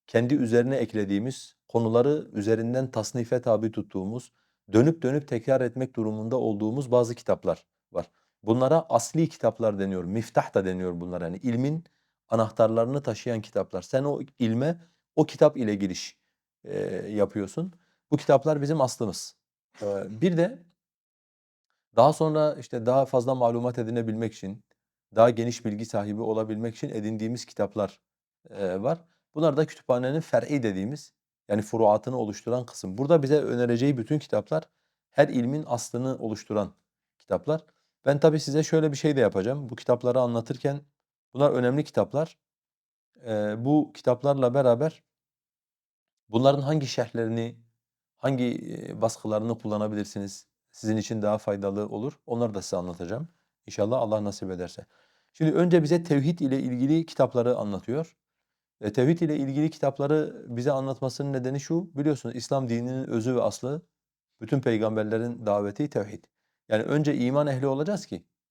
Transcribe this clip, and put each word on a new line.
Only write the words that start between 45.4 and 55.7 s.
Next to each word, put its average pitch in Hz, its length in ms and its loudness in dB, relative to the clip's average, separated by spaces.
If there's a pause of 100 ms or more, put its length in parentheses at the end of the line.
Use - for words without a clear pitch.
bunların 135 320 4
hangi 143 260 0
şerhlerini, 117 680 -4 (600)
hangi, 127 600 -2 (120)
e, 107 120 -12
baskılarını 110 580 -2
kullanabilirsiniz, 104 880 -6 (240)
sizin 110 260 -2
için 110 240 -4
daha 104 160 2
faydalı 101 520 -4
olur, 110 360 -8
onları 117 300 -2
da 95 60 -8
size - 160 -6
anlatacağım. 90 500 -8 (400)
İnşallah 113 340 -2
Allah 107 220 0
nasip 101 280 -6
ederse. 90 340 -10 (480)
Şimdi 160 180 2
önce 170 320 6